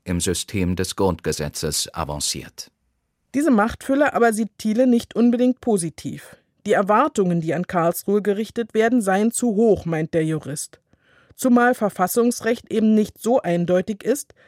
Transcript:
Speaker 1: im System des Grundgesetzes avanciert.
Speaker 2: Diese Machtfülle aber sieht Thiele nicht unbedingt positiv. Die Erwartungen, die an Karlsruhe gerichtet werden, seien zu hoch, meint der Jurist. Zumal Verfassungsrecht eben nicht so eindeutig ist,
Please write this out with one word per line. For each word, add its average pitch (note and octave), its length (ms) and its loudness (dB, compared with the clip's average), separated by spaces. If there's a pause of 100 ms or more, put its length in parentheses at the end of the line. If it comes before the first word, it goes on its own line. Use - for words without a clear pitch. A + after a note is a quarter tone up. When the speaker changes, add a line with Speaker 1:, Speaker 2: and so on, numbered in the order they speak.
Speaker 1:
im F2 160 -2
System F2+ 560 -2
des F#2 180 -6
Grundgesetzes D#2 1000 -4
avanciert. D2 760 -8 (640)
Speaker 2:
Diese D4 160 0
Machtfülle C4 640 0
aber A#3 180 2
sieht G#3+ 240 -6
Thiele A3 300 0
nicht A#3+ 280 0
unbedingt B3 460 2
positiv. E3 760 -4 (280)
Die G3+ 80 -2
Erwartungen, G3+ 720 2
die D#3+ 100 -4
an E3+ 140 -4
Karlsruhe F#3 560 0
gerichtet G#3 500 -4
werden, A#3 300 2
seien G3 300 2
zu - 160 -2
hoch, G#3 360 2
meint D#3+ 300 -2
der D#3+ 100 2
Jurist. D#3 560 -6 (540)
Zumal B3 400 4
Verfassungsrecht A3+ 960 -2
eben A3 220 4
nicht G#3+ 260 0
so A#3+ 220 2
eindeutig F3 600 0
ist, - 300 -4 (160)